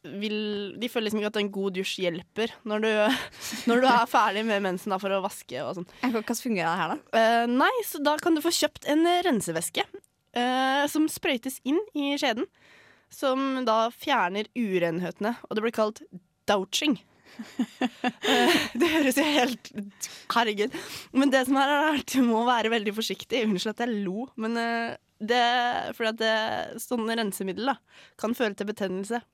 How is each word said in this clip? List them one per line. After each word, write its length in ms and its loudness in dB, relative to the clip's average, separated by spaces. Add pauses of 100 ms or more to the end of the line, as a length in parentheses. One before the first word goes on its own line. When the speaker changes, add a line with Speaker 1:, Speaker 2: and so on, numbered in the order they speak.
Speaker 1:
vil, 340 -6 (420)
de 100 -4
føler 200 -4
liksom 120 -2
ikke 120 -2
at 80 -2
en 100 -2
god 240 -4
dusj 240 -6
hjelper 540 -4 (100)
når 220 -2
du, 40 2 (420)
<laughs> 380 -6
når 140 4
du 40 6
er 200 6
ferdig 380 2
med 180 0
mensen, 300 -2
da, 40 0
for 160 -2
å 80 0
vaske 400 -8
og 140 -4
sånn. 200 -10
Speaker 2:
Ja, 140 -2
hva, 120 0
hvordan 200 -4
fungerer 300 0
det 80 0
her, 160 -2
da? 240 -2
Speaker 1:
Eh, 280 4
nei, 260 4 (100)
så 180 -8
da 160 4
kan 160 2
du 80 2
få 140 0
kjøpt 320 -2
en, 180 4
eh, 180 2
rensevæske, 600 0 (500)
eh, 540 0
som 200 2
sprøytes 540 -4
inn 280 0
i 260 -2
skjeden, 320 -2 (640)
som 520 0
da 260 2
fjerner 640 0
urenhetene, 920 -2
og 140 -8
det 80 -2
blir 120 -2
kalt 260 -2 (460)
douching. 500 2 (400)
<laughs> 300 -6 (540)
Eh, 320 4 (160)
det 200 0
høres 280 2
jo 60 4
helt, 460 0 (600)
herregud. 440 0 (360)
Men 220 4
det 120 4
som 140 2
er, 140 4
er 280 4
at 120 -8
du 120 4
må 200 4
være 280 2
veldig 220 0
forsiktig. 500 -2
Unnskyld 300 0
at 100 -4
jeg 180 -2
lo, 320 -4
men, 240 -4
eh, 380 -2 (200)
det, 260 2 (500)
fordi 180 -2
at 100 -6
det, 140 2 (460)
sånn 280 -4
rensemiddel, 640 -2
da, 60 0 (380)
kan 200 -4
føre 240 0
til 100 -4
betennelse. 540 -4 (120)